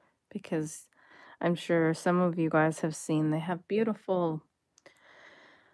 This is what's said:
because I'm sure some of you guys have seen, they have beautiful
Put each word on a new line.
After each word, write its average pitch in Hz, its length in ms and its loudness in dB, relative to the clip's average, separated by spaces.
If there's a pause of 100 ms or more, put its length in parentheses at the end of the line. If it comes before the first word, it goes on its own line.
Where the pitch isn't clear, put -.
(300)
because 160 580 -6 (520)
I'm 175 160 2
sure 165 380 2
some 180 260 2
of 175 200 2
you 160 100 2
guys 156 300 2
have 156 160 -2
seen, 156 340 0
they 156 100 0
have 170 280 -6
beautiful 190 760 -2 (1300)